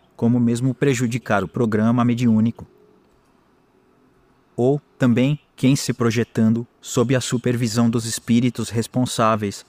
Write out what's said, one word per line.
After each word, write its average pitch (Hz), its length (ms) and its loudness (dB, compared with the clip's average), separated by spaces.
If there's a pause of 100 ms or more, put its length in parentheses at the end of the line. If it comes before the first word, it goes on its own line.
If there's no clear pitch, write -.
(160)
como 120 240 2
mesmo 120 340 0
prejudicar 120 680 -2
o 90 60 -6
programa 117 560 0
mediúnico. 117 600 0 (1900)
Ou, 135 240 0 (180)
também, 127 420 2 (160)
quem 135 200 2
se - 180 -4
projetando, 117 720 0 (140)
sob 131 360 -2
a 127 40 2
supervisão 120 680 0
dos 113 160 -2
espíritos 117 640 -2
responsáveis, 110 1000 -2